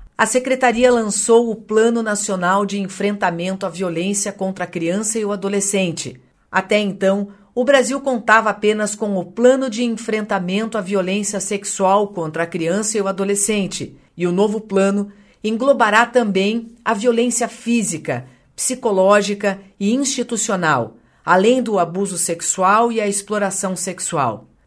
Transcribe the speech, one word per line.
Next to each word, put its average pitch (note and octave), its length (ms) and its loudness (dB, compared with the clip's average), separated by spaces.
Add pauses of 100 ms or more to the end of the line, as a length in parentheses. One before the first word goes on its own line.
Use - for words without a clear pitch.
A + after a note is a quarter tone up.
(180)
a A3 100 2
Secretaria B3+ 680 2
lançou A3+ 580 2
o G#3 60 -6
Plano A3+ 460 0
Nacional G3+ 640 0
de G3+ 120 -6
Enfrentamento F#3+ 840 -4
à F3+ 60 -6
Violência F#3 600 -4
contra F#3+ 340 -6
a F3 40 -6
Criança F#3 500 -2
e G#3+ 60 -2
o G3+ 80 -2
Adolescente. G3 880 -2 (320)
Até F#3+ 260 0
então, G3+ 500 0 (260)
o A#3+ 100 0
Brasil C4+ 360 4
contava A3 500 2
apenas G#3 440 0
com G#3 220 -4
o F3 80 -2
Plano B3+ 460 2
de A3 120 -4
Enfrentamento A3 920 -4
à G#3 40 -2
Violência G3 600 -2
Sexual G3 680 0
contra D#3+ 340 -6
a E3+ 40 0
Criança F#3 520 -2
e - 20 2
o F#3+ 80 -2
Adolescente, G3 880 -2 (200)
e F3 100 0
o F3 60 0
novo G#3 280 2
plano G3 520 0 (320)
englobará A3+ 600 4
também A3+ 680 0 (120)
a A3 80 0
violência A#3 540 0
física, E3 800 -4 (300)
psicológica G3+ 1040 2 (180)
e G3+ 160 0
institucional, G3 1040 -2 (280)
além G#3+ 380 4
do G#3 160 0
abuso F3+ 400 -2
sexual F#3+ 720 2
e A3 100 -2
a G#3 60 -2
exploração G3+ 680 -4
sexual. D3 720 -4 (180)